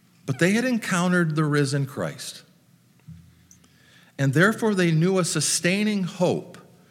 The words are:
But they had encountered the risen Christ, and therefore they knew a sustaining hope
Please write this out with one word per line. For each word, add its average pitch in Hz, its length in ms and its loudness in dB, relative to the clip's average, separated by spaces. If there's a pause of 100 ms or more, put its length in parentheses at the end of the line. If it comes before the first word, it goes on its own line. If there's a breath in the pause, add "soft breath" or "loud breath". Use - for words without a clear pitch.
(260)
But 127 140 -4
they 175 120 4
had 233 140 0
encountered 180 720 0
the 156 80 2
risen 143 400 0
Christ, - 580 -8 (1700 soft breath)
and 135 160 0
therefore 214 420 2
they 180 160 2
knew 175 280 2
a 175 40 2
sustaining 190 800 -2
hope 160 540 -2 (340 soft breath)